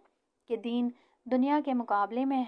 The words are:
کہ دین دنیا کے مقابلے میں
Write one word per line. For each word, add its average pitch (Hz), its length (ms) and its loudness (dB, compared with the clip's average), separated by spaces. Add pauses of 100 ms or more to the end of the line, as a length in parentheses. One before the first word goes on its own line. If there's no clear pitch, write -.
(500)
کہ 233 60 0
دین 240 320 -2 (380)
دنیا 262 380 2
کے 277 100 -2
مقابلے 226 500 0
میں 269 240 0